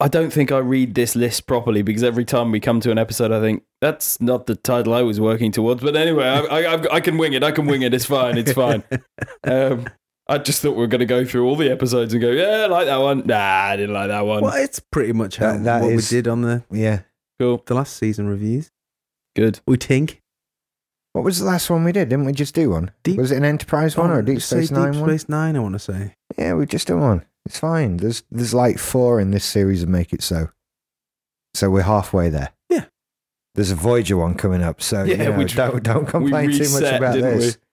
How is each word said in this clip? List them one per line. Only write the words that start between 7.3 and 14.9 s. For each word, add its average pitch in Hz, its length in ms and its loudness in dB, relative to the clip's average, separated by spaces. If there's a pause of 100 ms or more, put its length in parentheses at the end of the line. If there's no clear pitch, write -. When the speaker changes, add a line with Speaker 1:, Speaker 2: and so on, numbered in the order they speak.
Speaker 1:
it. 131 100 0
I 151 80 0
can 151 140 -2
wing 139 160 0
it. 123 120 2
It's 123 100 -2
fine. 127 320 0
It's 120 160 0
fine. 120 360 2
Speaker 2:
<laughs> - 580 -10
Speaker 1:
Um, 131 400 0 (420)
I 147 100 -2
just 135 220 -4
thought 147 120 0
we 104 60 -2
were 117 100 0
gonna 120 180 2
go 123 180 2
through 123 220 0
all 135 80 2
the 151 160 2
episodes 123 420 0
and 117 80 0
go, 120 120 2
"Yeah, 208 320 2
I - 20 2
like 175 200 2
that 139 140 0
one. 139 260 2
Nah, 113 100 2
I 98 400 2
didn't 101 180 -2
like 101 140 -2
that 104 180 -2
one." 107 160 0
Speaker 2:
Well, 107 140 0
it's - 240 -2 (100)